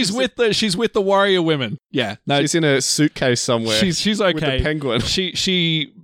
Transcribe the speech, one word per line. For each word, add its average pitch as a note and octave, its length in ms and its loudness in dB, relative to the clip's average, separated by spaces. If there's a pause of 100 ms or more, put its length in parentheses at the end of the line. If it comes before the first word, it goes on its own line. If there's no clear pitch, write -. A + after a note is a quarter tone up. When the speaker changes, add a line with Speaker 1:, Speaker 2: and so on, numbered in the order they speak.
Speaker 1:
She's E3+ 60 -4
Speaker 2:
with B3+ 240 -2
the, A3+ 180 2
she's G3+ 220 0
with A3 160 -2
the A3 100 0
warrior G3 400 2
women. C#3+ 360 -2 (120)
Yeah. A2 340 -2
No, C#3+ 160 2
Speaker 1:
She's D3 140 0
in E3+ 80 2
a C#3 180 4
suitcase C3+ 600 0
somewhere A2+ 400 0
Speaker 2:
she's, F3 200 2
she's G#3 200 0
Speaker 1:
with F3+ 180 0
the D#3 80 -4
Speaker 2:
okay. C3 160 -2
Speaker 1:
penguin. C#3+ 380 -2
Speaker 2:
She, F#3 320 -2
she E3 600 -2 (120)